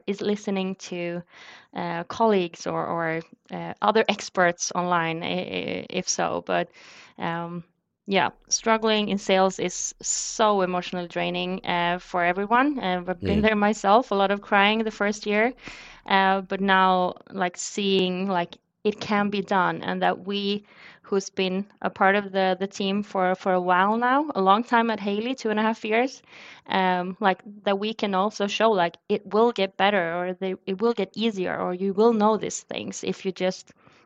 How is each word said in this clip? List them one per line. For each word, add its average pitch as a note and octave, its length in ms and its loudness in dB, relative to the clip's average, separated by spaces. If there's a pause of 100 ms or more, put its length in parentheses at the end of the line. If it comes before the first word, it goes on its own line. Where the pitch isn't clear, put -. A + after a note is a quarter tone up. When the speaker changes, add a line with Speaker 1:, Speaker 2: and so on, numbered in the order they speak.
Speaker 1:
is G3 140 -4
listening G3 560 -4
to, F3 460 -8 (520)
uh, F3 300 -6
colleagues F#3+ 640 2
or, E3 200 -2
or, E3 340 -2 (300)
uh, E3+ 300 -10
other G3+ 280 4
experts - 640 0
online, E3+ 480 0
i-, - 40 -8
i-, - 640 -6
if - 200 -4
so. F3 380 -2
But, F3 220 0 (500)
um, E3+ 460 -6 (420)
yeah, F#3+ 220 2 (200)
struggling A3 600 0
in G3 100 -2
sales F#3+ 400 2
is - 440 -6
so - 580 0
emotionally F3+ 480 -2
draining, F3+ 580 -4
uh, F3 320 0
for F3+ 240 -4
everyone. A3 560 2
Uh, F#3 300 -2
I've F3 160 -6
been G#3 160 2
Speaker 2:
Mm. - 20 2
Speaker 1:
there A3 140 4
myself, G#3 540 2
a G#3 40 0
lot G3 160 2
of G3+ 120 -2
crying G#3+ 420 4
the A3 80 -4
first G#3 340 -2
year. G#3+ 280 2 (500)
Uh, F#3+ 380 2
but F#3+ 180 -6
now, F#3+ 540 4 (180)
like, F3+ 240 -2
seeing, F#3+ 720 0
like, F3 300 -4 (260)
it G#3+ 160 -2
can G3+ 300 0
be G3+ 120 -2
done, F3 400 0
and F#3 180 -4
that F3+ 280 0
we, G3+ 360 -4 (380)
who's G3 260 -4
been F#3+ 380 -2 (160)
a F#3+ 80 -2
part G3 240 4
of G3+ 160 -2
the, F#3+ 300 0
the G3 80 -4
team G3 340 -4
for, F#3 320 0
for F#3+ 180 -2
a F#3 80 2
while F#3 360 2
now, C4 400 0
a F#3+ 40 2
long F#3+ 220 6
time A#3 280 2
at G#3 100 -4
Haley, G#3 340 -4
two A3 160 -4
and G#3+ 80 0
a G#3+ 40 2
half A3+ 220 0
years, A#3 380 0 (460)
um, F#3 500 0
like, F#3+ 240 0 (220)
that G3 160 0
we G#3+ 120 -4
can G#3 220 -2
also G3+ 320 0
show, G#3 240 2
like, F3 260 2 (120)
it - 260 -2
will A#3 160 6
get - 260 -2
better, F#3 380 2
or F3+ 200 -4
they, F#3 200 -4 (120)
it F#3+ 140 -6
will A#3 120 2
get G3 240 -4
easier, G3 420 -2
or F3+ 160 -2
you F#3+ 200 -2
will A3+ 180 6
know G#3+ 240 4
these - 240 -8
things - 420 -10
if - 240 -6
you F#3+ 60 -2
just - 400 -6 (340)